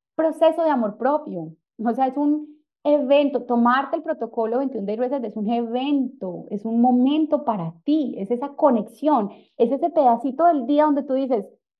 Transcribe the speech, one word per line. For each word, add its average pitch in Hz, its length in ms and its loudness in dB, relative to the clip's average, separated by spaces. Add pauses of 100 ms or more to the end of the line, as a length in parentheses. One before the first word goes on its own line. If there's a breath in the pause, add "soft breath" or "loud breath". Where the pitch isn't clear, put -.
(160)
proceso 320 480 2
de 311 60 2
amor 220 280 -2
propio. 208 560 -4 (280)
O 233 120 0
sea, 262 140 0
es 262 80 -6
un 294 420 -2 (240)
evento, 277 640 2
tomarte 247 520 2
el 320 60 -8
protocolo 233 560 -4
veintiún 262 280 -4
Day 214 100 -4
Reset 254 280 -4
es 208 120 -10
un 208 140 -4
evento, 233 1000 -4
es 208 140 -8
un 226 160 0
momento 294 640 2
para 175 280 -4 (120)
ti, 285 340 -2
es 196 140 -8
esa 247 240 -4
conexión, 254 720 0 (260 loud breath)
es 240 140 2
ese 302 200 -2
pedacito 269 560 2
del 294 200 2
día 294 200 4
donde 285 180 2
tú 277 100 -6
dices, 262 300 -2 (360)